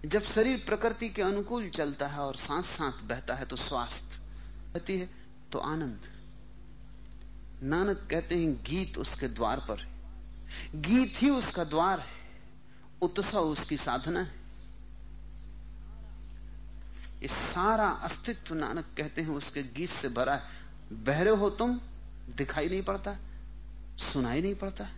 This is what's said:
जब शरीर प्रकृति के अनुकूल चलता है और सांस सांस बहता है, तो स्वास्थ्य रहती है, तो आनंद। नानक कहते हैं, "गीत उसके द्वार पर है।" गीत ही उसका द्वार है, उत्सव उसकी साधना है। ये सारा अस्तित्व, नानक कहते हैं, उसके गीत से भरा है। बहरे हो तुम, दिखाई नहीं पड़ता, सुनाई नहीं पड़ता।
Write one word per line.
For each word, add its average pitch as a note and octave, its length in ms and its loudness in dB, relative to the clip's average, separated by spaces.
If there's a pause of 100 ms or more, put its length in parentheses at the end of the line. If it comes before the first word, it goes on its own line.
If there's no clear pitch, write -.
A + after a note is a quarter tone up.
जब G3 160 6
शरीर A3+ 440 4
प्रकृति A3+ 420 2
के G3+ 140 0
अनुकूल G3+ 480 2
चलता C#3+ 360 0
है C#3+ 120 -4
और C3+ 180 0
सांस D#3+ 300 0
सांस C#3 280 -2 (100)
बहता B2+ 300 -2
है, C3 100 -2
तो C3 120 -4
स्वास्थ्य - 640 -2 (540)
रहती F#3 240 0
है, F3+ 120 -2 (420)
तो C3+ 60 0
आनंद। D3 420 0 (1600)
नानक F3 480 2
कहते E3 240 2
हैं, E3 200 6
"गीत E3+ 440 0
उसके - 300 -2
द्वार A#2 400 2
पर G#2 100 -2
है।" - 180 -10 (840)
गीत A3+ 340 6
ही C#4 140 8
उसका G3+ 340 2
द्वार E3 360 4
है, - 400 -12 (600)
उत्सव F#3+ 380 4
उसकी D3+ 360 2
साधना C3+ 440 2
है। F3 140 -2 (3000)
ये - 60 -4
सारा G#3 600 4
अस्तित्व, - 680 -2
नानक D3+ 320 0 (100)
कहते D3+ 260 0
हैं, D#3+ 80 0
उसके C#3+ 320 -2
गीत C3+ 280 -2
से - 180 -2
भरा B2+ 260 4
है। C3+ 80 -2 (500)
बहरे C#3 380 6
हो G#3 200 8
तुम, B3 300 2 (560)
दिखाई D3 320 2
नहीं F#3+ 140 2
पड़ता, G3 340 -2 (800)
सुनाई C3 460 2
नहीं G3 120 2
पड़ता। G3 300 -4 (140)